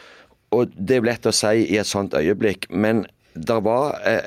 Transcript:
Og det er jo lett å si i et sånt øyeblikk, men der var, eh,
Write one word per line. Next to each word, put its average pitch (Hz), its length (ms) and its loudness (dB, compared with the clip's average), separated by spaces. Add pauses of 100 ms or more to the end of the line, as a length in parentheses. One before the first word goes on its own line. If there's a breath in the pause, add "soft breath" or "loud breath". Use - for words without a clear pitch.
(520 loud breath)
Og 120 220 2
det 113 240 0
er 120 40 0
jo 110 80 0
lett 117 160 -4
å 110 80 2
si 107 400 2
i 104 40 4
et 101 80 -2
sånt 98 280 -4
øyeblikk, 92 580 0
men 104 340 0 (300)
der 110 260 -2
var, 120 440 0
eh, 101 220 2